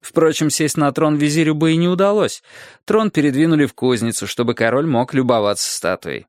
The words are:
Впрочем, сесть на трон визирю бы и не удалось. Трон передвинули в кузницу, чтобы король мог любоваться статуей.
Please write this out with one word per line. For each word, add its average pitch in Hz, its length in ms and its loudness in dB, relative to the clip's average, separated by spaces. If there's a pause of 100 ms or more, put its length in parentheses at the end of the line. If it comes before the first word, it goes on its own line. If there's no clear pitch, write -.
Впрочем, 156 480 0
сесть 151 260 -2
на 143 160 0
трон 151 240 0
визирю 151 380 0
бы 160 180 0
и 160 40 2
не 175 120 2
удалось. 190 540 0 (420)
Трон - 260 0
передвинули 151 540 2
в 117 80 -4
кузницу, 117 540 -2
чтобы 117 280 -2
король 120 320 0
мог - 280 -2
любоваться 117 580 0
статуей. 82 560 -6